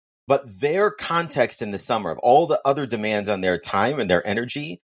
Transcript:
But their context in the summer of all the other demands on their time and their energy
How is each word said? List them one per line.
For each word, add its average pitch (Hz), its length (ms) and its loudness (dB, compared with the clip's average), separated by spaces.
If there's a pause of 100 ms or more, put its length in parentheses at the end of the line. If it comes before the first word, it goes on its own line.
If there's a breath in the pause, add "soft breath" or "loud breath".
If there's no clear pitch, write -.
(280)
But 139 160 2 (160)
their 185 320 2
context 165 720 -2
in 107 100 -6
the 101 60 -6
summer 101 340 -2
of 78 80 -8
all 143 280 6
the 151 160 0
other 139 220 0
demands 107 440 -2
on 98 120 -2
their 92 160 2
time 113 420 0
and 104 100 -2
their 87 160 2
energy 127 640 -6